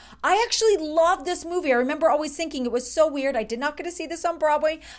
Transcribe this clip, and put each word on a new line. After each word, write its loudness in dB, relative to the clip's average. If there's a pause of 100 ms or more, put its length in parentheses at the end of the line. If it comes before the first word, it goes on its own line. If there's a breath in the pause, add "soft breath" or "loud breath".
(220 loud breath)
I 2
actually 2
love 2
this -4
movie. 0
I 4
remember 2
always 0
thinking -4
it -6
was -2
so 4
weird. -2
I -2
did -8
not -4
get -8
to -6
see -8
this -6
on -4
Broadway. 2 (200 loud breath)